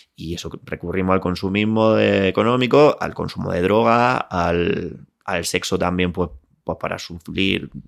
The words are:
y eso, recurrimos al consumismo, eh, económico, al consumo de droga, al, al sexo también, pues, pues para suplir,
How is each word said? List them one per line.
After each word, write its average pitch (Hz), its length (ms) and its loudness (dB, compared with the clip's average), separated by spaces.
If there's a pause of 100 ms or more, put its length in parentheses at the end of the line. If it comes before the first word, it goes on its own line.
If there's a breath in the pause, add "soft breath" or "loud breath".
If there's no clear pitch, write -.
(180 loud breath)
y 82 160 -8
eso, 82 180 -10 (140)
recurrimos 92 480 -2
al 95 80 2
consumismo, 107 760 2
eh, 101 300 4
económico, 123 720 4
al 80 140 -4
consumo 92 400 -6
de 90 80 0
droga, 117 560 4
al, 87 800 -2 (260)
al 87 220 -4
sexo 90 340 -2
también, 90 320 0
pues, 90 180 -4 (360)
pues 80 120 -6
para 87 220 -6
suplir, 90 680 -4 (180)